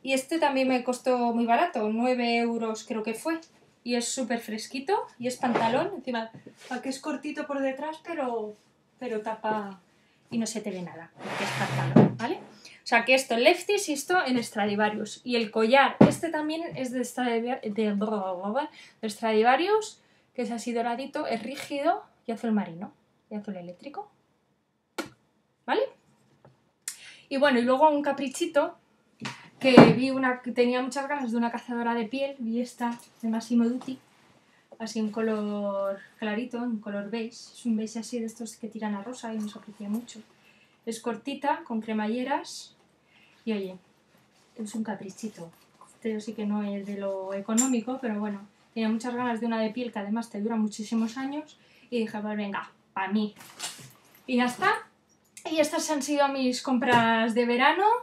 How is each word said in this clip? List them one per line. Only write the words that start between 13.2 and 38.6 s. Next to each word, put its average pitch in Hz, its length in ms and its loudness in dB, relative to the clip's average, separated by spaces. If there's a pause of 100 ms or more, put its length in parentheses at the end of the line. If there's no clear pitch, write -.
Lefties 349 540 4
y - 20 0
esto 320 340 2
en 254 160 2
Stradivarius. 214 840 -2
Y 247 100 -2
el 226 160 0
collar, 247 460 6 (100)
este - 220 -2
también 311 480 -4
es 254 140 -4
de 254 100 -2
Stradiva-, 240 580 -2
de, 208 1080 -2 (320)
de 220 80 -6
Stradivarius, 254 880 2 (340)
que 247 100 -6
es 214 80 -6
así 233 200 -6
doradito, 240 560 -4
es 220 160 -4
rígido 294 600 -2 (220)
y 233 60 -6
azul 220 220 -2
marino 175 400 -4 (360)
y 214 60 -12
azul 208 220 -8
eléctrico, 180 520 -14 (1600)
¿vale? 359 180 2 (1400)
Y 277 80 -4
bueno, 269 240 6
y 240 40 4
luego 262 260 6
un 294 120 4
caprichito, 285 760 0 (840)
que 254 160 6 (160)
vi 262 180 2
una, 262 320 0
que 233 120 -8
tenía 247 280 2
muchas 269 280 -6
ganas 269 220 -2
de 233 60 0
una 233 140 0
cazadora 233 420 -4
de 233 120 -2
piel, 269 340 -6
vi 226 220 -2
esta 240 360 -6 (240)
de 226 60 -6
Massimo 233 380 2
Dutti, 254 340 -4 (800)
así 220 200 -6
en 214 120 0
color 208 880 -2 (180)
clarito, 233 460 -6
en 233 140 -2
color 202 320 -8
beige, 226 240 -6
es - 320 -18
un 226 100 2
beige 220 240 -4
así 226 220 -6
de 226 60 -4
estos 220 280 -12
que 214 140 -12